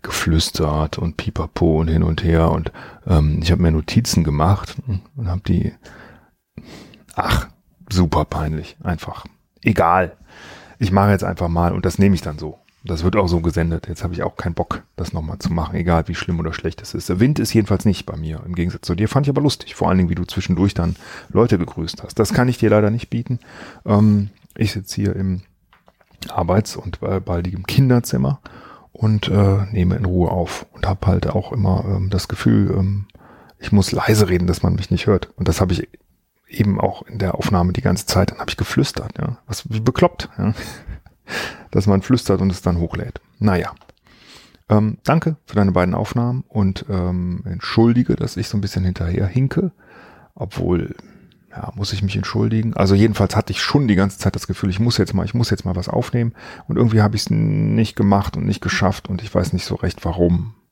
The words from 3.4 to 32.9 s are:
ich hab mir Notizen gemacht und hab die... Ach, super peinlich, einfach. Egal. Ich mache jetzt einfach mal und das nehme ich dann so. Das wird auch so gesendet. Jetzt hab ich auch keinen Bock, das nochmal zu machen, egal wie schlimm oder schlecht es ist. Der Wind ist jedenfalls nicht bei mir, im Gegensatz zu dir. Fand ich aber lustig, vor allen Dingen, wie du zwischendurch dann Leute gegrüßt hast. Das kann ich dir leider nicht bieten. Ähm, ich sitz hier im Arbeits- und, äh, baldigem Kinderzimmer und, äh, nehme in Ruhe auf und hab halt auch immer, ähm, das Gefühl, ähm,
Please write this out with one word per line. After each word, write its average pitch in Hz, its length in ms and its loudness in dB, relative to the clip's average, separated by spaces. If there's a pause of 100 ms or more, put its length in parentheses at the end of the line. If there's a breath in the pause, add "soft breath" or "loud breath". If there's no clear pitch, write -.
ich 87 100 2
hab 87 80 4
mir 82 120 4
Notizen 82 520 0
gemacht 78 520 0 (120)
und 107 400 -6
hab 90 160 -4
die... - 300 0 (1400 loud breath)
Ach, - 320 0 (420)
super 87 360 2
peinlich, 78 580 -6
einfach. - 420 -8 (360)
Egal. 90 560 2 (640 loud breath)
Ich 92 120 0
mache 98 200 4
jetzt 92 120 2
einfach 92 240 -4
mal 85 240 2
und 92 140 -4
das 90 120 -2
nehme 98 180 6
ich 80 60 -4
dann 78 160 -8
so. 76 220 -12 (260)
Das 78 180 -4
wird 90 120 2
auch 98 120 4
so 85 120 2
gesendet. 82 480 -2
Jetzt 85 160 -8
hab 90 80 -4
ich 87 120 -6
auch - 120 -6
keinen 85 200 -6
Bock, - 280 -6 (140)
das - 160 -6
nochmal 80 260 -8
zu 87 140 -4
machen, 82 220 -4
egal 82 340 0
wie 85 60 -6
schlimm 85 240 -4
oder 82 120 -4
schlecht - 300 -8
es - 120 -16
ist. - 140 -8
Der 92 140 0
Wind 143 180 2
ist - 140 -4
jedenfalls 101 320 2
nicht 95 200 0
bei - 120 -8
mir, 78 280 -8
im 90 100 -8
Gegensatz 87 300 -4
zu 92 80 -2
dir. 104 140 0
Fand 135 180 2
ich 139 40 0
aber 135 120 0
lustig, - 320 -2
vor - 140 -2
allen 92 100 4
Dingen, 87 120 2
wie 87 60 -2
du 87 100 -4
zwischendurch 95 480 0
dann 85 240 -2 (320 loud breath)
Leute 110 280 4
gegrüßt - 460 -6
hast. - 160 -8
Das 104 140 2
kann 127 160 4
ich 123 80 -2
dir 110 120 2
leider 107 220 4
nicht 120 180 -4
bieten. 123 300 -4 (460 loud breath)
Ähm, 104 460 4 (240)
ich - 180 -2
sitz 95 200 -10
hier 98 220 -2
im 95 280 -2 (840)
Arbeits- - 460 0
und, - 260 -10
äh, 95 200 -2
baldigem 90 440 -4
Kinderzimmer 131 760 2 (500 loud breath)
und, 107 380 0
äh, 98 420 4
nehme 92 240 2
in 98 100 -2
Ruhe 90 240 2
auf - 440 -4
und - 140 -2
hab 95 200 0
halt 92 200 2
auch - 260 -4
immer, 95 320 2
ähm, 95 240 -2
das 98 180 -2
Gefühl, 107 440 2
ähm, 98 360 0 (520 loud breath)